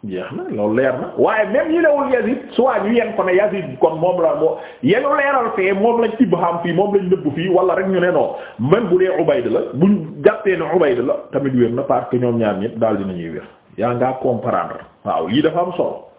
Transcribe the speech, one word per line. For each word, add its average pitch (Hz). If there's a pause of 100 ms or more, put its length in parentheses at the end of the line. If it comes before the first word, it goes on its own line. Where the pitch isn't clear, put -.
Jeex 92
na, 330
loolu 107
leer 131
na. 139
Waaye 202
même 311
yi 330
newul 285
Yazid, 233 (140)
soit 240
ñu 214
yen 214
ko 180
ne 180
Yazid 185
kon 160
moom 175
la 156
moo, 156 (260)
yenu 254
leeral 277
fee 190
moom 226
lañ 220
ibham 170
fii, 175
moom 196
lañ 190
nëbb 147
fii, 170
wala 180
rek 190
ñu 185
ne 180
non, 151 (220)
même 180
bu 180
dee 185 (100)
Ubayd 135
la, 117 (140)
buñ 156
jàppee 202
ne 165 (100)
Ubayd 139
la, 127 (180)
tamit 135
wér 120
na 131
parce 123
que 127
ñoom 120
ñaar 104
ñépp 110
daal 110
dinañuy 90
wér. 76 (360)
Yaa 123
ngaa 127 (100)
comprendre. 110 (240)
Waaw, 82
lii 127
dafa 160
am 185
solo. 120 (140)